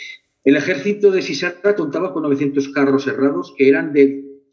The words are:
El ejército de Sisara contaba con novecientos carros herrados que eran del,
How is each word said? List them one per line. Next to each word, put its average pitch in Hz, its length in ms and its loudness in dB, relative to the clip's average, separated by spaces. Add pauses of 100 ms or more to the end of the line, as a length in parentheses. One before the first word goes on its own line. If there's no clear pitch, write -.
(440)
El 139 120 6
ejército 202 560 0
de 190 100 0
Sisara 180 540 -2
contaba 165 380 -4
con 160 100 -4
novecientos 139 460 -2
carros 139 360 0
herrados 135 520 -2
que 135 100 4
eran 156 240 2
del, 139 500 0 (120)